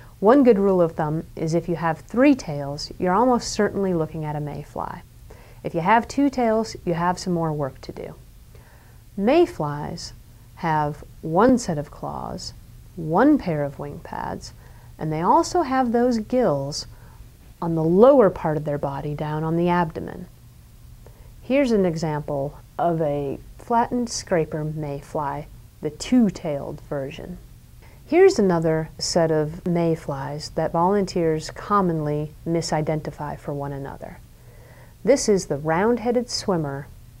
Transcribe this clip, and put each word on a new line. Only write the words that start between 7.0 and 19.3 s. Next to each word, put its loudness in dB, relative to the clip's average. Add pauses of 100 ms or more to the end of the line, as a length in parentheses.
some -6
more 0
work -6
to -14
do. -12 (1000)
Mayflies 0 (440)
have -2 (160)
one 4
set -4
of -6
claws, -10 (440)
one 4
pair -2
of -8
wing -12
pads, -10 (460)
and -6
they -4
also 2
have 0
those 2
gills -2 (760)
on -2
the 0
lower 8
part -4
of -8
their -4
body -6
down -4